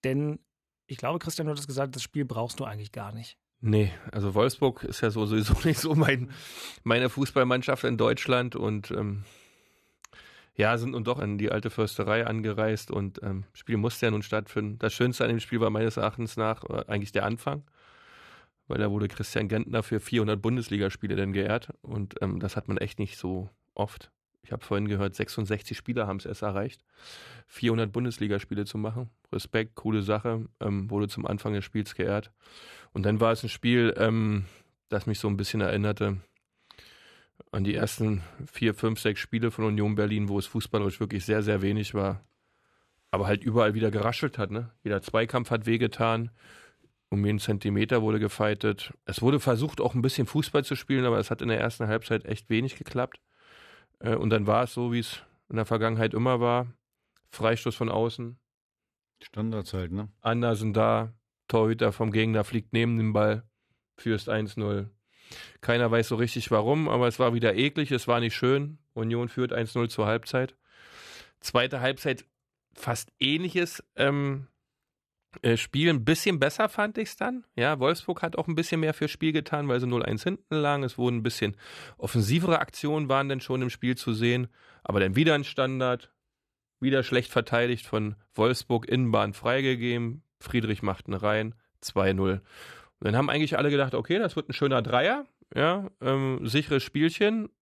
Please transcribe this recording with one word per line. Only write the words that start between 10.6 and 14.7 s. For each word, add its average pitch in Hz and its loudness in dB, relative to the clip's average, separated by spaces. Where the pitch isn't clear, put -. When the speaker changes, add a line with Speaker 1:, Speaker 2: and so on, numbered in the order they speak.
Speaker 2:
sind 123 -4
nun 120 -4
doch 120 -2
an 104 -4
die 104 0
Alte 107 -2
Försterei 110 0
angereist 110 -2
und, 98 -4
ähm, 98 -4
Spiel - -4
musste 117 -2
ja 110 4
nun 104 -2
stattfinden. 107 -4